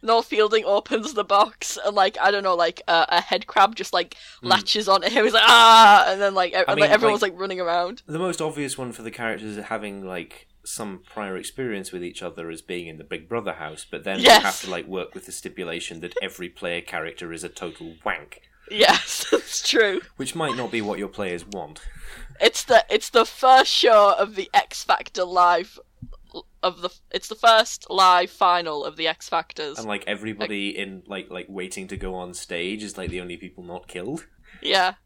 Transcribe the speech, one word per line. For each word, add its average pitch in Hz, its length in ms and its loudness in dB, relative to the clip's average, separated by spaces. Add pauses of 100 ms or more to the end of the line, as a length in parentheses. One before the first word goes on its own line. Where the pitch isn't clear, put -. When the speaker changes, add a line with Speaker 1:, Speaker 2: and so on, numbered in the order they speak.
Speaker 1:
Noel 226 180 2
Fielding 214 420 0
opens 208 500 -2
the 202 100 -2
box 208 600 0
and, 208 120 -2
like, 196 240 2
I 190 100 2
don't 202 140 -2
know, 185 100 2
like, 170 320 -2
uh, 165 220 2
a 175 120 2
head 185 260 -4
crab 214 280 4
just, - 180 -12
like, - 240 -4 (260)
Speaker 2:
Mm. 180 80 -2
Speaker 1:
latches 196 380 2
onto 190 200 4
him. 233 160 2
He's 240 80 2
like, 220 140 6
"Ah!" 226 640 10
And 190 120 -2
then, 196 140 0
like, 180 180 0
e-, - 40 -2
Speaker 2:
I 185 40 2
Speaker 1:
and, 180 160 2
Speaker 2:
mean, 151 40 2
Speaker 1:
like, 190 100 6
everyone's, 208 320 4
Speaker 2:
like, 196 100 -2
Speaker 1:
like, 175 80 -12
running 190 200 -6
around. 175 460 -2
Speaker 2:
the 151 120 -8
most 180 220 -4
obvious 147 380 -6
one 127 140 -8
for 113 100 -16
the 113 80 -10
characters 110 540 -8
having, 101 420 -10
like, 90 400 -12 (180)
some 101 400 -12
prior 98 320 -10
experience 101 560 -10
with 90 120 -10
each 87 180 -14
other 85 280 -12
as 80 120 -14
being 87 240 -10
in 80 120 -16
the 78 60 -18
Big 82 240 -14
Brother 104 260 -6
house, 78 360 -14
but 76 140 -12
then 98 160 -6
Speaker 1:
Yes. 220 200 8
Speaker 2:
you - 60 -4
have 92 160 -4
to, 95 80 -10
like, 87 160 -8
work 90 280 -8
with 95 120 -18
the 90 60 -16
stipulation 85 680 -10
that 85 220 -12
every 90 260 -12
player 87 320 -8
character 82 520 -12
is 82 120 -14
a 87 60 -10
total 82 540 -14
wank. 82 360 -8 (300)
Speaker 1:
Yes, - 580 0
<laughs> - 20 -2
that's - 380 -4
true. 214 320 0 (160)
Speaker 2:
Which - 180 -10
might 151 220 -4
not 120 140 -6
be 113 100 -4
what 101 180 -4
your 98 100 -6
players 90 380 -8
want. 85 340 -14 (600)
Speaker 1:
It's - 240 0
the, 233 240 4
it's - 220 -2
the 233 160 4
first 262 440 4
show 208 480 6
of 208 180 -4
the 190 180 -8
X - 280 0
Factor - 420 -2
live, 175 540 2 (840)
of 175 180 -2
the, 180 80 -6 (220)
it's - 180 -8
the 220 60 -10
first - 560 2
live 180 400 4
final 170 560 -2
of 151 100 -12
the 160 100 -4
X 160 220 -6
Factors. 156 500 -6
Speaker 2:
And, 113 80 -10
like, 104 200 -6
everybody 101 640 -8
Speaker 1:
Like - 80 -10
Speaker 2:
in, 95 300 -10
like, 95 240 -12
like, 90 200 -14
waiting 95 380 -12
to 98 100 -12
go 92 160 -10
on 90 180 -12
stage 92 500 -8
is, 101 140 -12
like, 92 140 -10
the 90 100 -10
only 90 160 -14
people 90 260 -20
not 87 240 -16
killed. 113 400 -12 (360)
Speaker 1:
Yeah. 190 320 0 (120)